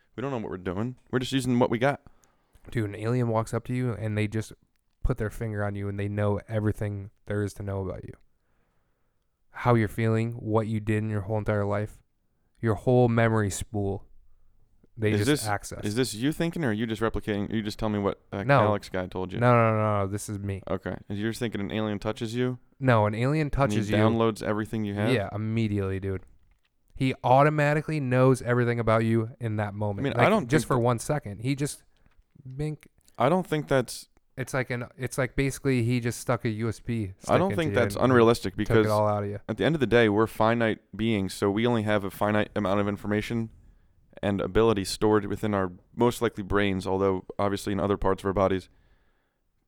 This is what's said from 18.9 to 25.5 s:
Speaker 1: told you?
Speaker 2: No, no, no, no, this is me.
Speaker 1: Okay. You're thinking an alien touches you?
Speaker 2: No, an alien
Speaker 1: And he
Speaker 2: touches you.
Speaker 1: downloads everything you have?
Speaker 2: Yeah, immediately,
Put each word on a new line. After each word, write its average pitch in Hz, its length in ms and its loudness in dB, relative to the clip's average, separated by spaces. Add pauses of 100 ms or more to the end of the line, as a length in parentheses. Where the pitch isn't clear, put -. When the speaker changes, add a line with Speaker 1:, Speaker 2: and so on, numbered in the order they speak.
Speaker 1:
told 92 240 -8
you? 95 80 -4
Speaker 2:
No, 123 120 6
no, 113 240 4
no, 107 260 0
no, 98 40 -2
this 101 220 -6
is 104 100 -6
me. 98 320 -6
Speaker 1:
Okay. 92 260 -4 (120)
You're 104 240 -4
thinking 104 280 -4
an 92 120 -6
alien 107 260 -2
touches 110 380 -6
you? 123 220 -2 (200)
Speaker 2:
No, 117 280 4
an 107 80 0
alien 143 340 0
Speaker 1:
And - 60 -6
he - 20 2
Speaker 2:
touches 107 340 2
you. 104 60 2
Speaker 1:
downloads 113 460 2
everything 107 420 -4
you 101 100 -4
have? 104 180 0
Speaker 2:
Yeah, 101 200 0
immediately, 104 640 -2